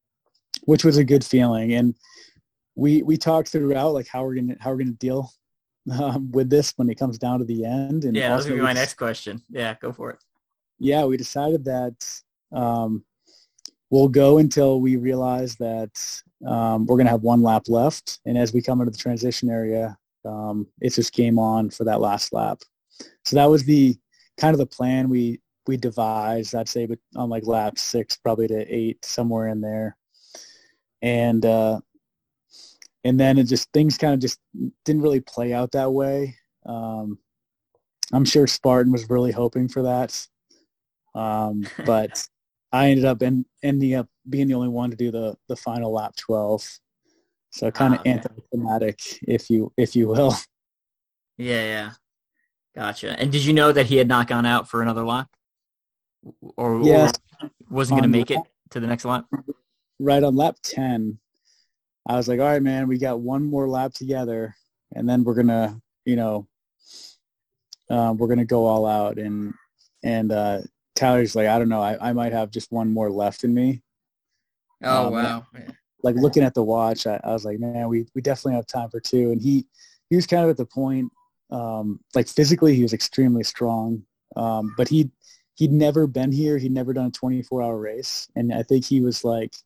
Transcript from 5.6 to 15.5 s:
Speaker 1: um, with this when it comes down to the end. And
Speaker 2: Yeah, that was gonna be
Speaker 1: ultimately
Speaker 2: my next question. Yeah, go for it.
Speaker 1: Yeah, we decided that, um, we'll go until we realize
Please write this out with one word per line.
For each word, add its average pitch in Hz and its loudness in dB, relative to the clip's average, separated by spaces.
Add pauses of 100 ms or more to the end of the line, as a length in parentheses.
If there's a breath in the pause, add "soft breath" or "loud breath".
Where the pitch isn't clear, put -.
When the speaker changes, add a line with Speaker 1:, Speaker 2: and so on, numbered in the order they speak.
Speaker 1:
um, 135 -4
with 131 0
this 147 2
when 123 0
it 110 -4
comes 120 -4
down 123 -2
to 123 -4
the 113 -4
end. 139 -4
And 113 -2
Speaker 2:
Yeah, 127 0
that 123 0
was 139 -2
gonna 139 -4
be 123 -2
Speaker 1:
ultimately 127 0
Speaker 2:
my 127 0
next 123 -4
question. 113 -8
Yeah, 117 -6
go 123 -10
for 123 -12
it. - -16 (600)
Speaker 1:
Yeah, 143 2
we 131 0
decided 143 -4
that, 127 -8 (300)
um, 117 -2 (880 soft breath)
we'll 135 6
go 139 8
until 135 4
we 127 2
realize 127 -2